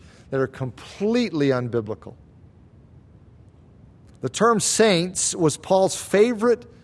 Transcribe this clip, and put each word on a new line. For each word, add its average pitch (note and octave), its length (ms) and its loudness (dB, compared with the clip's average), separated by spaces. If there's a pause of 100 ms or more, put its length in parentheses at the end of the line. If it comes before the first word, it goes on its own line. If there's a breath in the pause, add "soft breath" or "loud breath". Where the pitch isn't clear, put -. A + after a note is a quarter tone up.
(300 soft breath)
that C3+ 100 -4
are C3 80 0
completely E3 1040 -2
unbiblical. A#2 640 -4 (2000)
The B2+ 80 -4
term A3 300 2
saints F#3 760 0
was D#3+ 220 0
Paul's F#3+ 380 0
favorite A3+ 720 2 (180 soft breath)